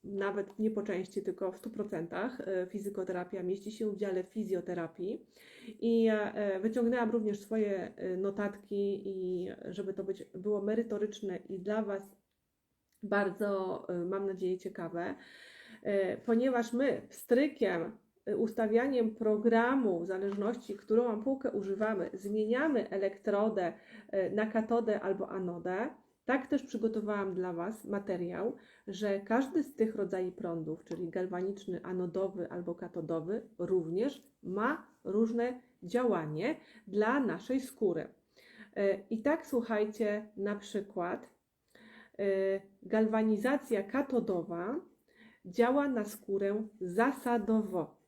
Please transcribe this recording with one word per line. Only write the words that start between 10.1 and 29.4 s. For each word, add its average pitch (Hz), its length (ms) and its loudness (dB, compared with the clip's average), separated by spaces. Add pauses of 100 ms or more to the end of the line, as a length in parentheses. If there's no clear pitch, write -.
było 202 280 0
merytoryczne 208 760 -2
i - 220 -8
dla 208 240 -2
Was 196 200 -4 (1000)
bardzo, 196 880 0
y, 175 140 -2
mam 196 220 -2
nadzieję, 185 320 -2
ciekawe, 170 560 -6 (720)
y, 196 400 2
ponieważ 240 460 4
my 247 360 2
pstrykiem, 220 840 2 (360)
y, 208 80 0
ustawianiem 226 800 2
programu, 226 840 4
w 170 60 -4
zależności, 202 680 -2
którą 240 320 4
ampułkę 240 420 0
używamy, 196 640 0
zmieniamy 214 760 2
elektrodę, 196 840 2 (420)
y, 190 160 2
na 214 160 2
katodę 220 540 2
albo 196 280 -2
anodę. 185 600 -2 (380)
Tak 269 200 2
też 277 160 2
przygotowałam 208 720 -2
dla 180 180 -2
Was 180 320 -6
materiał, 185 720 -2 (300)
że 196 340 -2
każdy 269 420 2